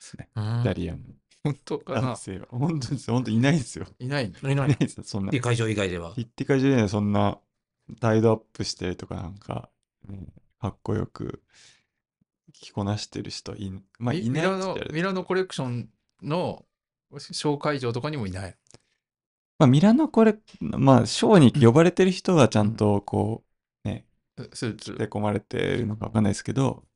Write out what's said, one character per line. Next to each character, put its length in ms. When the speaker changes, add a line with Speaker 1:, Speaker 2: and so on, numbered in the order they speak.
Speaker 1:
す 180
ね。 160
Speaker 2:
う 60
ん。 200
Speaker 1:
イ 40
タ 80
リ 180
ア 60
の 20
Speaker 3:
本 200
当 140
か 160
な？ 80
Speaker 1:
男 160
性 220
は。 100
本 300
当 80
で 100
す 100
よ。 60
本 100
当 60
い 80
な 120
い 20
で 80
す 180
よ。 80
Speaker 3:
い 80
な 120
い 80
ん 40
だ。 80
Speaker 2:
い 20
な 80
い。 40
Speaker 1:
い 20
な 180
い 20
で 120
す 100
よ、 60
そ 160
ん 40
な。 60
Speaker 2:
ピ 80
ッ 20
テ 60
ィ 40
会 60
場 120
以 60
外 140
で 100
は。 160
Speaker 1:
ピ 80
ッ 40
テ 180
ィ 20
会 140
場 60
以 60
外 40
で 60
は 60
そ 120
ん 120
な 260
タ 140
イ 60
ド 120
ア 20
ッ 20
プ 120
し 100
て 220
と 100
か、 80
な 140
ん 100
か、 320
ね、 200
か 80
っ 140
こ 120
よ 120
く 360
着 160
こ 160
な 140
し 80
て 160
る 80
人 260
い-、 160
ま 120
あ、 40
Speaker 3:
ミ-、 120
Speaker 1:
い 40
な 120
い 20
っ 20
て 40
言 100
っ 0
た 60
ら 80
Speaker 3:
ミ 60
ラ 40
ノ、 80
ミ 100
ラ 120
ノ 100
コ 80
レ 140
ク 80
シ 80
ョ 60
ン 200
の 440
シ 140
ョ 220
ー 20
会 240
場 140
と 80
か 80
に 80
も 80
い 40
な 160
い？ 80
Speaker 1:
ま 60
あ、 20
ミ 160
ラ 100
ノ 160
コ 160
レ-、 140
ま 420
あ、 40
シ 160
ョ 160
ー 0
に 140
呼 180
ば 140
れ 80
て 100
る 80
人 240
は 140
ち 80
ゃ 80
ん 120
と 260
こ 420
う、 60
Speaker 3:
う 20
ん。 20
Speaker 1:
ね、 120
Speaker 3:
ス 140
ー 100
ツ。 160
Speaker 1:
着 20
て 80
込 160
ま 140
れ 60
て 180
る 280
の 100
か 100
わ 60
か 80
ん 40
な 60
い 20
で 20
す 100
け 100
ど 300